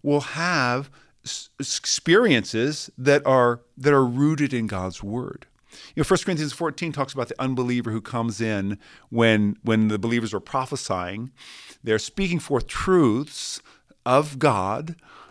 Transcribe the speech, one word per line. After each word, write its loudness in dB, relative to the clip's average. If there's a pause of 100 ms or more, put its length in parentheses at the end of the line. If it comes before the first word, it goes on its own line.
will 2
have -2 (340)
s-, -12 (100)
s-, -6
experiences 2
that 4
are, 4 (160)
that 4
are 6
rooted 0
in -2
God's -6
word. -10 (480)
You -2
know, 2
First 2
Corinthians -4
fourteen -6
talks -4
about -4
the -10
unbeliever -2
who -4
comes -4
in -2 (320)
when, 4
when 4
the 0
believers -2
are -4
prophesying. -6 (520)
They're 2
speaking -2
forth -2
truths 0 (440)
of 2
God, 0 (340)